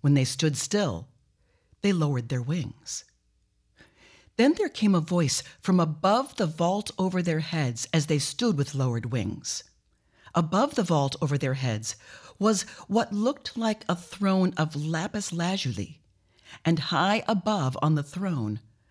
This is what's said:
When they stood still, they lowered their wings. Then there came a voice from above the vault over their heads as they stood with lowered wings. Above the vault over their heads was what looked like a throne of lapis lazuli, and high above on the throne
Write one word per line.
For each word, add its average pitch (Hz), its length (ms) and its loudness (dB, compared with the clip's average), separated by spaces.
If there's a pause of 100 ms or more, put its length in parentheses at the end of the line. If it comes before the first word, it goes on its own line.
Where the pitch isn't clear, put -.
When 143 140 4
they 135 100 4
stood 147 320 0
still, 160 520 -2 (720)
they 202 100 4
lowered 143 380 0
their 123 120 -2
wings. - 640 -6 (1300)
Then 277 160 6
there 392 160 0
came 208 240 4
a 175 60 4
voice 165 420 0 (180)
from 185 180 4
above 185 580 0
the 202 100 0
vault 170 520 -2
over 185 220 0
their 170 200 0
heads 147 520 -4
as 151 140 2
they 156 120 2
stood 208 380 0
with 139 180 -2
lowered 120 380 -2
wings. - 500 -4 (720)
Above 185 400 2
the 240 80 2
vault 147 400 2
over 143 160 0
their 135 160 0
heads 117 420 -4 (420)
was 202 240 2 (260)
what 214 240 0
looked 220 440 -2
like 220 320 -2
a 180 80 0
throne 190 640 0
of 156 180 -2
lapis 165 560 -6
lazuli, 170 680 -4 (640)
and 165 160 2
high 180 480 0
above 185 540 0
on 156 140 4
the 147 80 0
throne 147 580 -4 (300)